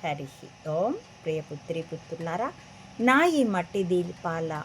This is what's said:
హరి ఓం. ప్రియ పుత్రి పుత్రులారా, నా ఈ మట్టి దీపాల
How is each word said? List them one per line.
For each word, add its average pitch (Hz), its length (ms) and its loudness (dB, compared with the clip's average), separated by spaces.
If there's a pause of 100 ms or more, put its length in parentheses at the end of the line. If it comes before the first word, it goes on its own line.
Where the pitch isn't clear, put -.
హరి 143 240 -6 (420)
ఓం. 190 260 0 (280)
ప్రియ 156 180 -2
పుత్రి 160 400 -8
పుత్రులారా, 165 720 -6 (480)
నా 254 260 6
ఈ 320 180 4
మట్టి 196 400 0
దీపాల 170 800 -2